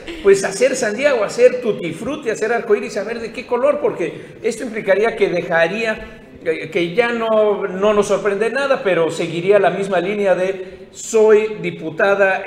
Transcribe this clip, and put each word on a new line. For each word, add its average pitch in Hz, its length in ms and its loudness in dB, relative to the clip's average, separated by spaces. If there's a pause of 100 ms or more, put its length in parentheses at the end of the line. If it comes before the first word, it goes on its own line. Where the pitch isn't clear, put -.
(240)
pues, 196 200 6
a - 60 -2
ser 254 240 2
sandía 247 400 0
o 226 80 0
a 196 80 -2
ser 247 300 4
tutti 180 320 -4
frutti, 254 380 -8
a 208 40 0
ser 220 180 -2
arcoíris, 220 440 -2
a 202 80 -4
ver 226 160 -8
de 226 120 -10
qué - 140 -12
color, 254 340 0
porque 170 600 -6
esto 226 220 -4
implicaría 214 500 0
que 196 140 2
dejaría, 175 960 -2 (200)
eh, 160 260 -4
que 170 240 -2
ya 240 180 2
no, 214 560 0
no 196 260 0
nos 208 140 2
sorprende 202 420 0
nada, 269 320 0
pero 165 300 2
seguiría 170 480 2
la 180 100 4
misma 185 300 -2
línea 196 340 0
de 185 560 -6
soy 214 720 2
diputada 190 840 0